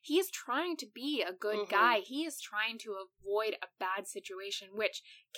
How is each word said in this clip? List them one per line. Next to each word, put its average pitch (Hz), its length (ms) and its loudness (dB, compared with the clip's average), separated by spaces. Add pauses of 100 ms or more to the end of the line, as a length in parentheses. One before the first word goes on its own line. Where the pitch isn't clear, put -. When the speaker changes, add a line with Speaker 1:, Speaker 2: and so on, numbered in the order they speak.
Speaker 1:
he 294 160 2
is 381 140 4
trying 311 460 -2
to 240 160 -8
be 262 340 0
a 180 60 -4
good 208 240 0 (100)
Speaker 2:
Mm-hmm. 185 40 -4
Speaker 1:
guy. 220 280 8
He 262 240 -4
is - 160 -6
trying 220 400 -2
to 220 160 -8
avoid 202 640 -2
a 180 60 -8 (120)
bad 190 280 -2
situation, 196 680 -8
which, 208 280 0 (360)